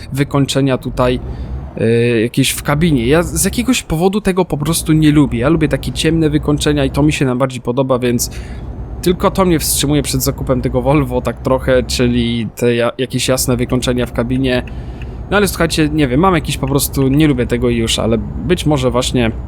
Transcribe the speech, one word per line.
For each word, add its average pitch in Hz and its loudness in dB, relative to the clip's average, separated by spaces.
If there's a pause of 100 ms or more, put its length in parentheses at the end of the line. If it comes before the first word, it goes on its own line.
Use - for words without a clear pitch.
(120)
wykończenia 135 0
tutaj, 127 -2 (560)
e, 117 2
jakieś 120 0
w - -6
kabinie. 147 2
Ja 156 4
z 156 -2
jakiegoś 233 0
powodu 185 0
tego 185 0
po 151 -4
prostu 156 0
nie 156 6
lubię. 131 4
Ja 120 2
lubię 160 2
takie - -2
ciemne 160 0
wykończenia 147 0
i 135 0
to 139 0
mi 151 4
się 143 0
najbardziej 127 -2
podoba, 131 0
więc 120 0 (720)
tylko 180 2
to 190 0
mnie 175 2
wstrzymuje 143 0
przed 131 -2
zakupem 131 -2
tego 127 -2
Volvo 131 0
tak 120 -4
trochę, 127 2
czyli 117 0
te 120 2
ja-, 117 0
jakieś 127 -2
jasne 127 0
wykończenia 123 0
w - -8
kabinie. 127 0 (680)
No 190 2
ale 202 4
słuchajcie, 160 0
nie 151 2
wiem, 127 2
mam 185 4
jakiś 147 -2
po 139 -4
prostu, 135 0
nie 147 4
lubię 123 2
tego 123 0
i 120 2
już, 113 0
ale 113 2
być 143 -2
może 131 2
właśnie 120 0 (180)